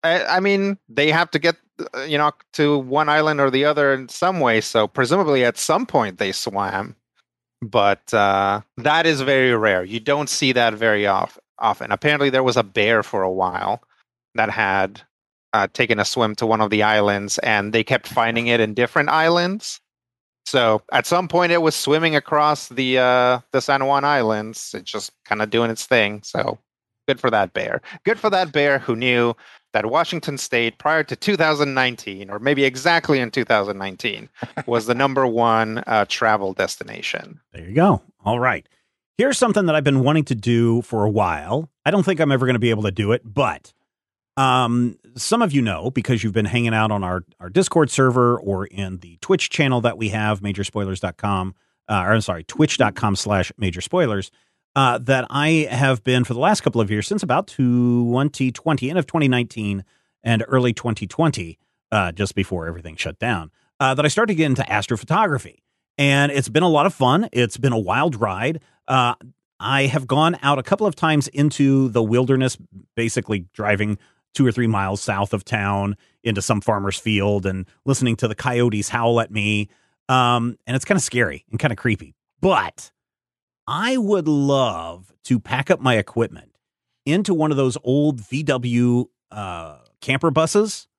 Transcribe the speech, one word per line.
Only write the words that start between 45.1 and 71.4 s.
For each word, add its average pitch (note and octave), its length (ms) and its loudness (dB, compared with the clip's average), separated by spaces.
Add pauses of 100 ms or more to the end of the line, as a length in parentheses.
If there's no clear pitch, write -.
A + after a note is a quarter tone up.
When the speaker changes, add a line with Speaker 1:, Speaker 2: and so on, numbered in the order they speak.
Speaker 3:
some A3 260 0
of F3 120 0
you C#3 80 2
know, G#2 300 -2
because A#2+ 320 -2
you've G#2+ 100 -2
been G#2+ 120 2
hanging A#2 280 0
out A2 180 2
on G2+ 120 -2
our, F2+ 200 -4 (160)
our F2+ 100 -16
Discord D#3+ 420 2
server B2 480 2
or G2 260 -4
in F#2 340 -10
the E2+ 220 -20
Twitch - 280 0
channel C3 320 0
that A2 160 0
we A2 120 -4
have, G#2+ 320 -2
major G2+ 220 -4
spoilers F#2+ 360 -6
dot F2+ 180 -6
com, F#2+ 380 -4 (340)
uh, G2 160 0
or G#2 80 4
I'm A2 80 4
sorry, F2 220 -8
twitch - 340 0
dot G#2+ 180 2
com G2+ 200 0
slash G2 420 0
major F2+ 240 -4
spoilers, A#2 500 -2 (420)
uh, B2+ 260 2
that B2+ 300 0
I D3+ 400 0
have B2+ 360 0
been B2+ 180 2
for A#2+ 100 -4
the A#2 60 -6
last G3 220 2
couple A#2+ 180 0
of G#2 100 0
years, G#2 160 -2
since G#3 160 -2
about D3+ 260 0
twenty B2 1040 0
twenty, C3+ 380 -4
end F3 80 -2
of E3 80 0
twenty D3+ 220 0
nineteen G#2+ 560 -2 (400)
and A2+ 240 2
early B2 260 2
twenty A2 320 -6
twenty, G#2 540 -2 (320)
uh, F#2+ 220 0
just G2 200 -4
before F2+ 340 -4
everything E2 280 -12
shut - 240 -8
down, F#2+ 320 -4 (300)
uh, C3+ 120 2
that C#3+ 120 0
I - 20 4
started G#3+ 240 0
to E3+ 60 0
get D#3 80 2
into C3 180 0
astrophotography. A#2+ 920 -2 (400)
And C#3+ 340 2
it's C#3 160 -2
been D3+ 160 0
a F3+ 60 2
lot D3+ 160 2
of F#3+ 80 0
fun. C#3 400 2
It's A#2+ 240 -2
been B2 160 0
a A2+ 60 -2
wild A2+ 400 -2
ride. A2+ 420 -4 (260)
Uh, B2 280 2 (440)
I C3+ 280 0
have A#2+ 200 -2
gone D#3 340 2
out C#3 160 2
a C3 60 -6
couple G3+ 240 -2
of F3 80 -2
times D#3 320 2
into C#3 640 2